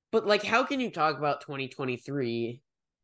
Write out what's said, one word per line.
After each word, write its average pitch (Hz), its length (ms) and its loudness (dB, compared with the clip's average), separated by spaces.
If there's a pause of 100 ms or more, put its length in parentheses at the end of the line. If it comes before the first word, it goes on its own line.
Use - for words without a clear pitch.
(100)
but, 220 160 2
like, 208 160 4
how 226 220 2
can 269 160 -2
you 233 100 -2
talk 156 280 0
about 143 240 0
twenty 135 260 -6
twenty-three 123 960 -4 (420)